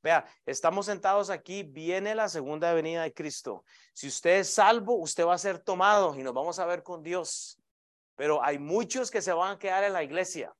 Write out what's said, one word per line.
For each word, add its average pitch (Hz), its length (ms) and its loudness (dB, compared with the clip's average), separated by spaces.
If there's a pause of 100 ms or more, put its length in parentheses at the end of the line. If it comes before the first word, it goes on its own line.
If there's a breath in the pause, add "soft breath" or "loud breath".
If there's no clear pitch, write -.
Vea, 160 240 4 (180 loud breath)
estamos 170 420 0
sentados 196 440 0
aquí, 190 320 -8
viene 180 540 -4
la 214 120 0
segunda 156 460 -2
venida 165 300 0
de 156 80 -6
Cristo. 135 520 -10 (280 soft breath)
Si - 160 -12
usted 175 320 4
es - 140 -4
salvo, 226 420 4
usted 170 280 -2
va 175 100 4
a 175 40 0
ser 185 220 -4
tomado 185 580 4
y 131 60 -8
nos 127 100 -6
vamos 165 240 -4
a 180 80 -2
ver 175 160 -2
con 175 180 -12
Dios. 165 600 -8 (560)
Pero 151 260 2
hay 143 160 0
muchos 233 500 -2
que 202 140 -2
se 180 100 -2
van 175 200 0
a 185 60 -10
quedar 196 260 0
en 202 80 0
la 175 100 0
iglesia. 156 580 -4